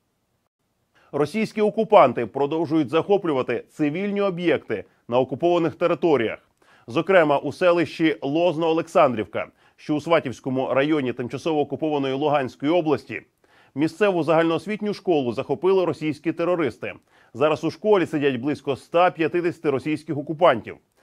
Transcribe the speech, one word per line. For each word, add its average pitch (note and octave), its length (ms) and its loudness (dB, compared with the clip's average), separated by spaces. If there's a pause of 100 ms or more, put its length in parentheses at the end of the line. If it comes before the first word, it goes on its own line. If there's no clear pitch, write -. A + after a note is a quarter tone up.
(1160)
Російські F#3+ 460 -2
окупанти G3+ 640 4
продовжують C#3+ 640 -2
захоплювати D3+ 800 0
цивільні F#3+ 500 -2
об'єкти E3 640 -2 (240)
на A#2+ 120 2
окупованих E3 560 0
територіях, D3+ 760 0 (380)
зокрема D#3 500 4
у C3+ 140 -4
селищі E3+ 680 2
Лозно-Олександрівка, D3+ 1200 0 (300)
що - 200 -4
у D3 60 -2
Сватівському C3+ 720 -2
районі C#3 400 0
тимчасово C#3 480 -4
окупованої C#3+ 520 -4
Луганської C#3 580 -2
області. D3+ 500 0 (540)
Місцеву D#3+ 480 0
загальноосвітню E3 680 0
школу C#3+ 380 -2
захопили F3 540 0
російські D#3 460 -4
терористи. D#3+ 600 -2 (400)
Зараз D3 300 0
у D#3+ 80 -2
школі G3+ 340 2
сидять C#3+ 300 -2
близько C#3 360 -4
ста E3+ 400 0
п'ятдесяти D#3+ 580 -4
російських D3 480 -4
окупантів. C#3+ 600 0 (260)